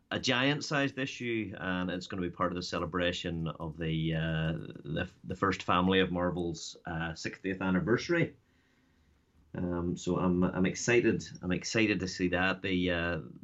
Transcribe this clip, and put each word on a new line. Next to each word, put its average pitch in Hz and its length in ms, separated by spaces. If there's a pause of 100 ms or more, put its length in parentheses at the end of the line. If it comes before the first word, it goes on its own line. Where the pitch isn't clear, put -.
(100)
a 104 80
giant-sized 139 800
issue, 113 640
and 90 300
it's 90 160
gonna 92 160
be 87 80
part 87 200
of 90 60
the 90 60
celebration 85 840 (140)
of 78 160
the, 80 380
uh, 80 380 (320)
the, 82 220 (180)
the 92 120
first 95 260
family 92 380
of 92 100
Marvel's, 87 760
uh, 82 280
sixtieth 95 460
anniversary. 101 720 (1200)
Um, 87 400
so 90 220
I'm, 90 260
I'm 92 220
excited. - 580 (180)
I'm 90 100
excited 104 480
to 95 80
see 90 200
that. 92 320
The, 90 300
uh, 85 280 (260)